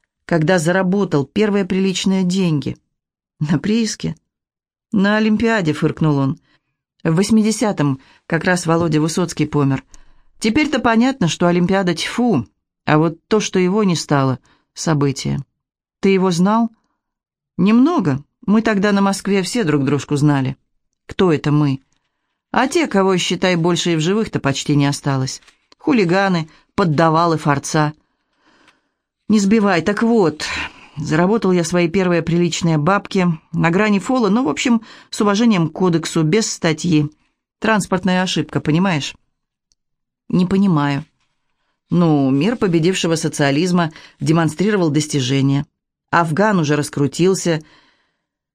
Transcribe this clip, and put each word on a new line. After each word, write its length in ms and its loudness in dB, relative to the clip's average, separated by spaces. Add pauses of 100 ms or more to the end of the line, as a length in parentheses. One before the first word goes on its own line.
(240)
когда 360 2
заработал 640 0
первые 380 0
приличные 580 0
деньги? 540 -2 (640)
На 180 0
прииске? 560 -4 (800)
На 240 2
Олимпиаде, 560 0
фыркнул 460 0
он. 200 -2 (640)
В 140 0
восьмидесятом 800 0 (300)
как 160 -2
раз 220 0
Володя 340 2
Высоцкий 460 -2
помер. 360 0 (560)
Теперь-то 400 0
понятно, 480 2
что 220 0
Олимпиада 460 0
тьфу, 520 -2 (380)
а 140 2
вот 280 0
то, 140 2
что 180 -4
его 240 2
не 140 2
стало, 420 0 (360)
событие. 640 -2 (600)
Ты 100 2
его 200 2
знал? 400 0 (880)
Немного. 640 2 (240)
Мы 160 2
тогда 300 0
на 80 2
Москве 420 0
все 220 -4
друг 200 0
дружку 320 -2
знали. 400 0 (500)
Кто 260 0
это 200 0
мы? 280 0 (720)
А 140 0
те, 200 0
кого, 300 2
считай, 400 -2
больше 360 0
и 40 0
в 40 -2
живых-то 400 -2
почти 340 -2
не 120 2
осталось. 560 -4 (360)
Хулиганы, 680 0 (260)
поддавалы, 640 2
форца. 580 -2 (1400)
"Не 80 4
сбивай. 420 2
Так 220 -2
вот..." 420 0 (520)
Заработал 560 0
я 100 2
свои 260 0
первые 320 0
приличные 580 0
бабки 500 0 (240)
на 180 0
грани 300 2
фола, 280 0
но, 140 2
в 60 -2
общем, 340 0 (280)
с 100 -12
уважением 480 2
к 40 -8
кодексу, 520 0
без 260 0
статьи. 580 -2 (520)
Транспортная 640 0
ошибка, 380 -4
понимаешь? 540 -2 (1160)
Не 180 0
понимаю. 580 0 (840)
Ну, 400 2
мир 260 0
победившего 580 0
социализма 800 0 (260)
демонстрировал 720 0
достижения. 760 0 (460)
Афган 480 0
уже 160 0
раскрутился. 880 -2 (920)